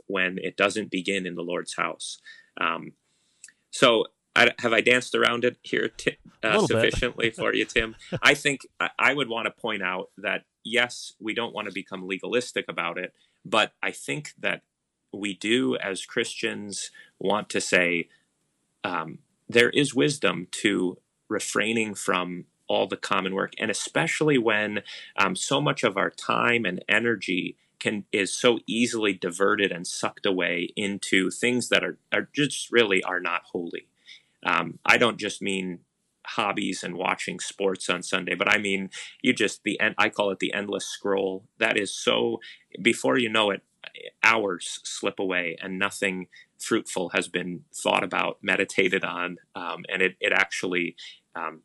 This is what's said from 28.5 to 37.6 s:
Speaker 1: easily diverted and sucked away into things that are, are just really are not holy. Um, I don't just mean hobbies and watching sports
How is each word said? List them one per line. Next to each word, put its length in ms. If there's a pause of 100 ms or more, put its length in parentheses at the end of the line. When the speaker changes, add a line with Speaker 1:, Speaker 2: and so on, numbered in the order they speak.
Speaker 1:
easily 440
diverted 600
and 160
sucked 360
away 520
into 560
things 360
that 140
are, 160 (140)
are 200
just 380
really 320
are 160
not 240 (100)
holy. 360 (580)
Um, 380
I 140
don't 200
just 240
mean 380 (440)
hobbies 600
and 100
watching 460
sports 500